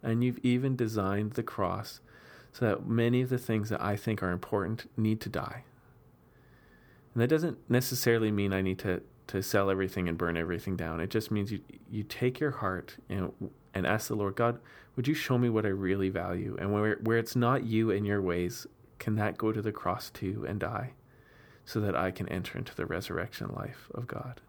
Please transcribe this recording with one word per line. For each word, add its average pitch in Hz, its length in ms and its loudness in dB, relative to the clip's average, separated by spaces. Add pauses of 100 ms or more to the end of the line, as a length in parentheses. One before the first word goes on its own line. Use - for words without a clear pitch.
And 113 180 2
you've 123 180 0
even 127 360 2
designed 107 560 2
the 113 120 -4
cross 95 580 -4 (500)
so - 140 -2
that - 220 2
many 117 340 4
of 127 80 0
the 127 80 0
things 110 320 0
that - 120 -2
I 104 160 0
think 107 260 -2
are 92 80 0
important 101 640 -2
need 110 240 2
to - 80 -6
die." - 340 -6 (1500)
And 117 80 2
that 120 60 6
doesn't 156 300 2 (120)
necessarily 117 600 4
mean 101 220 2
I 95 80 2
need 95 180 0
to, 92 220 -2 (260)
to 95 140 -2
sell 98 280 2
everything 95 400 0
and 85 80 -2
burn 87 200 0
everything 85 380 -2
down. 82 240 -4
It 95 100 -2
just 110 220 -2
means 104 200 0
you, 98 100 -4 (280)
you 107 140 -4
take 127 360 -2
your 147 120 0
heart 92 460 -4 (120)
and, 95 220 -2 (420)
and 95 140 0
ask 110 200 0
the 110 80 -2
Lord, 101 200 -2
"God, 120 240 2 (360)
would 127 140 0
you 151 40 2
show 135 240 0
me 123 120 4
what 110 160 2
I 104 40 2
really 95 380 2
value? 90 500 -2
And 98 140 0
where, 104 300 2
where 113 160 4
it's 113 180 -2
not 123 300 4
you 110 260 4
and 101 140 2
your 101 160 2
ways, 87 440 0 (320)
can 110 180 0
that 104 220 0
go 110 140 2
to 110 100 -2
the 104 120 -2
cross - 360 -4
too 101 380 -4
and 101 100 -4
die 110 360 -4 (720)
so - 160 0
that 98 160 2
I 90 140 2
can - 180 -6
enter - 280 -4
into - 160 -8
the - 120 -4
resurrection - 680 -4
life - 400 -10
of 123 140 -8
God?" - 420 -10